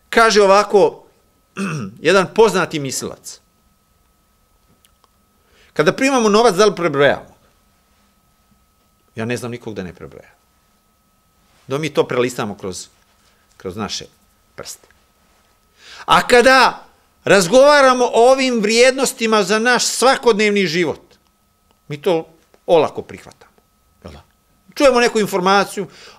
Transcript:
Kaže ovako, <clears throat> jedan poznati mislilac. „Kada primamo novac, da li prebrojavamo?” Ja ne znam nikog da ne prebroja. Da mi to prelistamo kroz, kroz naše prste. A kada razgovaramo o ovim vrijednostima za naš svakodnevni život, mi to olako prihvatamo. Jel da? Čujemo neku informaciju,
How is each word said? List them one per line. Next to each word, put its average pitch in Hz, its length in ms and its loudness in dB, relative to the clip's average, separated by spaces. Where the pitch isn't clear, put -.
Kaže 220 320 2
ovako, 196 640 2
<clears throat> 147 520 -8
jedan 185 260 2
poznati 185 440 0
mislilac. - 600 -12
„Kada 156 200 -2
primamo 262 360 0
novac, 214 260 2
da 202 120 2
li 196 80 0
prebrojavamo?” 143 600 -2
Ja 113 100 -10
ne 120 120 -6
znam 117 140 -12
nikog 120 240 -14
da 98 80 -10
ne 85 120 -16
prebroja. - 360 -20
Da 135 120 -6
mi 151 160 -8
to 160 140 0
prelistamo 123 480 -4
kroz, 92 320 -14
kroz 92 200 -14
naše 104 280 -10
prste. - 340 -20
A 175 220 0
kada 247 580 2
razgovaramo 254 800 4
o 233 280 2
ovim 254 280 0
vrijednostima 226 840 0
za 196 160 -2
naš 233 260 -2
svakodnevni 214 800 0
život, 156 340 -4
mi 143 140 -14
to 165 260 -4
olako 151 360 0
prihvatamo. - 440 -20
Jel 80 60 -20
da? 71 100 -20
Čujemo 254 260 2
neku 220 200 0
informaciju, 190 640 -2